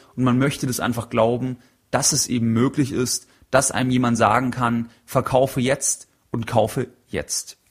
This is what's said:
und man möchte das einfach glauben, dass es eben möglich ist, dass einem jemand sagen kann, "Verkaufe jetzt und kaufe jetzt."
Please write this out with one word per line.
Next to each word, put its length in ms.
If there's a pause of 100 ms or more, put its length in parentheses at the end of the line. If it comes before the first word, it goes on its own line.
(140)
und 100
man 140
möchte 280
das 120
einfach 320
glauben, 460 (340)
dass 220
es 160
eben 240
möglich 400
ist, 340 (240)
dass 220
einem 180
jemand 280
sagen 320
kann, 400 (160)
"Verkaufe 540
jetzt 460 (240)
und 160
kaufe 420 (200)
jetzt." 480 (140)